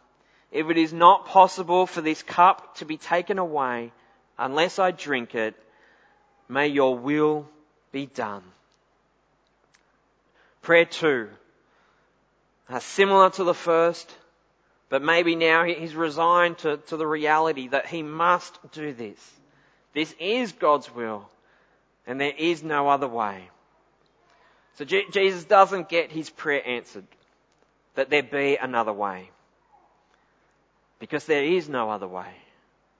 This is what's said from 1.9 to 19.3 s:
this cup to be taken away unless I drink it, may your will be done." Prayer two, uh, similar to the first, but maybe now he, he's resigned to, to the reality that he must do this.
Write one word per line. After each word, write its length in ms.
this 220
cup 520
to 100
be 120
taken 420
away 520
unless 420
I 120
drink 440
it, 180
may 200
your 300
will 480
be 140
done." 380
Prayer 240
two, 440
uh, 100
similar 520
to 120
the 100
first, 600
but 140
maybe 340
now 280
he, 100
he's 220
resigned 640
to, 180
to 180
the 120
reality 600
that 200
he 140
must 560
do 220
this. 260